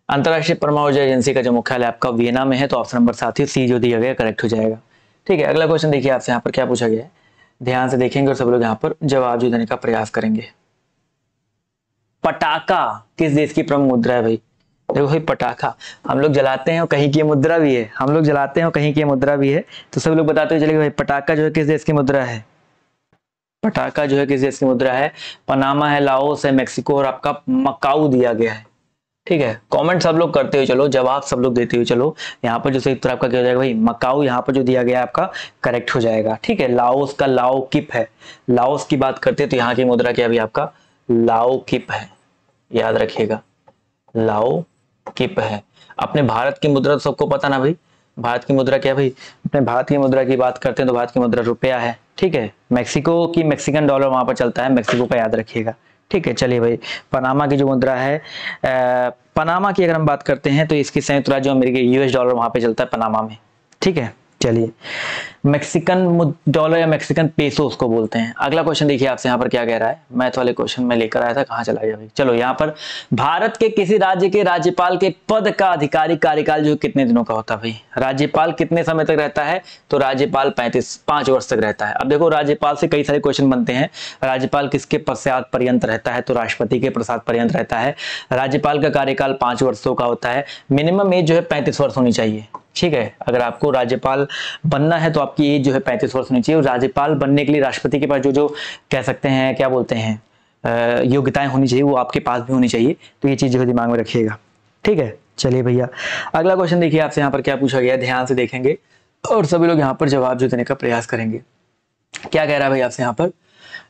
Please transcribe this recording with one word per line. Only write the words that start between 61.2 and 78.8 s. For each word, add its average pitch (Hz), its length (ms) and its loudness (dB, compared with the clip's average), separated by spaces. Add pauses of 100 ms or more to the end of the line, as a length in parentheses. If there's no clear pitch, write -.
राज्य 135 200 0
अमेरिका 131 300 2
यूएस 127 340 4
dollar 127 200 2
वहां 117 160 0
पे 120 120 -2
चलता 117 220 0
है 123 100 -4
पनामा 110 280 -2
में। 110 160 -10 (440)
ठीक 180 160 0
है, 113 240 -6 (200)
चलिए, 113 300 0 (720)
Mexican 160 520 0
मुद-, 170 560 0
dollar 160 240 2
या 165 100 2
Mexican 156 400 0
peso 151 360 0
उसको 127 260 -2
बोलते 113 300 0
हैं। 113 140 -4
अगला 151 300 -2
question 151 240 0
देखिए 135 200 2
आपसे 131 220 -2
यहाँ 123 100 0
पर 123 80 0
क्या 120 180 -2
कह 117 120 0
रहा 113 120 0
है, 143 120 -8 (100)
मैथ 123 260 -2
वाले 123 160 0
question 120 300 -4
में 123 120 0
लेकर 117 260 0
आया 120 120 0
था, 139 100 0
कहाँ 117 200 -6
चला 113 180 -4
गया 110 140 -2
भाई? 107 200 -16
चलो, 131 180 2
यहाँ 123 200 0
पर 156 220 -2 (380)
भारत 170 440 0
के 226 120 2
किसी 208 280 2
राज्य 190 320 2
के 202 140 2
राज्यपाल 180 540 2
के 185 180 0 (140)
पद 208 220 0
का 190 160 0
आधिकारिक 156 540 0
कार्यकाल 156 420 2
जो 151 120 2
कितने 139 300 0
दिनों 120 180 2
का 113 100 -4
होता 110 200 -4
है 107 60 -4
भाई? 113 220 -8 (160)
राज्यपाल 135 540 0
कितने 165 320 -2